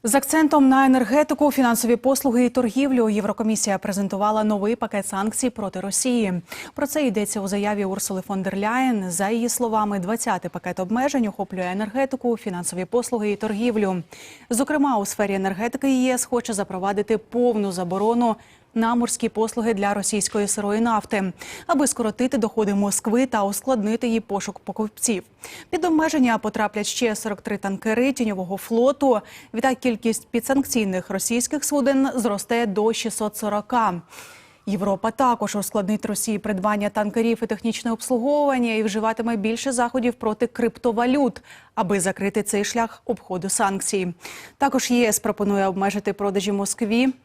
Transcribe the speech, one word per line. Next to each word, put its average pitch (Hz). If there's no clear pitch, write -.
З 233
акцентом 294
на 269
енергетику, 262
фінансові 233
послуги 254
і 240
торгівлю 247
Єврокомісія 208
презентувала 202
новий 214
пакет 208
санкцій 214
проти 226
Росії. 196
Про 294
це 285
йдеться 208
у 196
заяві 202
Урсули 190
фон 190
дер 190
Ляєн. 220
За 190
її 233
словами, 214
двадцятий 190
пакет 180
обмежень 240
охоплює 185
енергетику, 233
фінансові 180
послуги 226
і 202
торгівлю. 208
Зокрема, 269
у 202
сфері 202
енергетики 233
єс 254
хоче 240
запровадити 196
повну 220
заборону 208
на 226
морські 233
послуги 220
для 202
російської 208
сирої 208
нафти, 208
аби 294
скоротити 247
доходи 208
Москви 208
та 220
ускладнити 220
її 226
пошук 202
покупців. 208
Під 349
обмеження 311
потраплять 208
ще 220
сорок 208
три 208
танкери 220
тіньового 196
флоту. 240
Відтак 254
кількість 226
підсанкційних 220
російських 240
суден 269
зросте 233
до 214
шістсот 220
сорока. 208
Європа 202
також 226
ускладнить 208
Росії 208
придбання 208
танкерів 226
і 220
технічне 226
обслуговування 254
і 220
вживатиме 220
більше 226
заходів 240
проти 220
криптовалют, 240
аби 202
закрити 196
цей 208
шлях 226
обходу 190
санкцій. 196
Також 269
єс 240
пропонує 202
обмежити 196
продажі 202
Москві 214